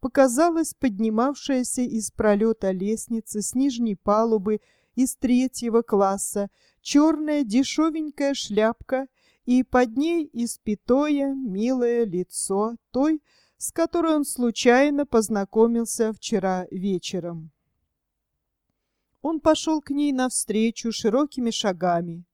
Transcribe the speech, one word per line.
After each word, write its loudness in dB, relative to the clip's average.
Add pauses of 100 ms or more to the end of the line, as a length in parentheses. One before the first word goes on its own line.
Показалась 2
поднимавшаяся -2
из -4
пролёта 0
лестницы -4
с -6
нижней 0
палубы 0 (380)
из 0
третьего 0
класса 0 (320)
чёрная 2
дешёвенькая 0
шляпка -2 (360)
и 4
под 2
ней 0
испятое -2
милое -2
лицо -4 (140)
той, 0 (360)
с -10
которой 0
он 0
случайно 2
познакомился 0
вчера -2
вечером. -6 (1700)
Он -2
пошёл 0
к -12
ней 0
навстречу -2
широкими -2
шагами. -2